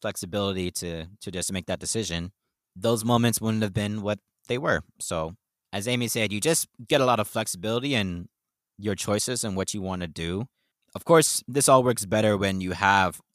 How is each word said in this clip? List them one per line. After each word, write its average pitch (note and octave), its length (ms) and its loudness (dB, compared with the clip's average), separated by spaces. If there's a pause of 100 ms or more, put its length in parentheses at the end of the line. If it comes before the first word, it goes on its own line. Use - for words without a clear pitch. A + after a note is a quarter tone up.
flexibility F#2+ 680 -4
to, E2+ 360 -8 (140)
to G2+ 100 -10
just F2+ 200 -6
make F#2 160 -6
that F#2 120 -2
decision. F2+ 520 -4 (440)
Those A2 300 0
moments A#2+ 340 4
wouldn't A2 240 0
have G2 100 -2
been G#2 280 -4
what G#2 180 -4 (280)
they A#2+ 100 -2
were. C#3 260 0 (160)
So, E2 360 -4 (360)
as G2+ 160 -4
Amy B2 200 0
said, A2 240 0
you G#2 80 -2
just D#3+ 280 0 (200)
get C#3+ 140 4
a B2+ 40 4
lot A#2 140 4
of G#2 80 0
flexibility A2+ 680 -2
in F#2 320 -2 (500)
your G2+ 180 -2
choices A2 480 -2
and G2+ 120 -4
what F#2+ 180 -2
you G#2 80 -6
wanna F#2 260 -6
do. F2 400 -4 (480)
Of - 100 -12
course, - 420 4
this C3+ 220 2
all C3 140 8
works A#2 220 2
better G#2+ 320 2
when F#2+ 240 0
you F2+ 120 -2
have G2 460 4 (160)